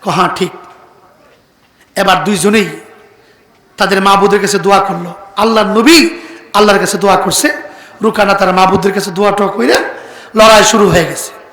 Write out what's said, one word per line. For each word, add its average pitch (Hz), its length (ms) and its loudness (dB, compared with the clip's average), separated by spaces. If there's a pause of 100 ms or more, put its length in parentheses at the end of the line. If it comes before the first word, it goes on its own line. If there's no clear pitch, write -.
ক, - 40 -6
"হ্যাঁ, 175 280 0
ঠিক।" 185 160 -6 (1400)
এবার 190 280 0
দুইজনেই 202 460 0 (1080)
তাদের 196 240 0
মাবুদের 196 400 2
কাছে 196 180 -2
দোয়া 196 200 2
করলো। 175 340 -6 (240)
আল্লাহর 214 300 0
নবী 233 420 2 (440)
আল্লাহর 208 260 2
কাছে 190 180 -4
দোয়া 190 180 2
করছে, 285 380 -2 (480)
রুকানা 208 320 0
তার 190 200 0
মাবুদের 190 400 0
কাছে 196 180 -6
দোয়া 202 200 0
টোয়া 202 200 -2
কইরা 240 280 0 (560)
লড়াই 220 280 6
শুরু 202 260 2
হয়ে 165 160 2
গেছে। - 260 -12 (220)